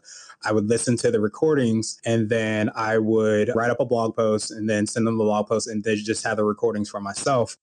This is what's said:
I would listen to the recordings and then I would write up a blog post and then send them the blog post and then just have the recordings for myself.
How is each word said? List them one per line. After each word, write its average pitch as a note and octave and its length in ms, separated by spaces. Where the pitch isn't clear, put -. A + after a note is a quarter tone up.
I G#2+ 80
would G#2+ 160
listen A#2 280
to A#2+ 140
the A2 80
recordings A2+ 840
and A#2 240
then A2 460
I A2 220
would A2 580
write A#2 160
up A#2+ 100
a C3+ 40
blog A#2 300
post G#2+ 340
and A2 200
then G#2 180
send A2 180
them A2+ 120
the A2 80
blog G#2+ 220
post A2 200
and G#2+ 160
then A2 140
just G#2+ 260
have A2 140
the G#2+ 80
recordings G#2 440
for G2+ 120
myself. A2 600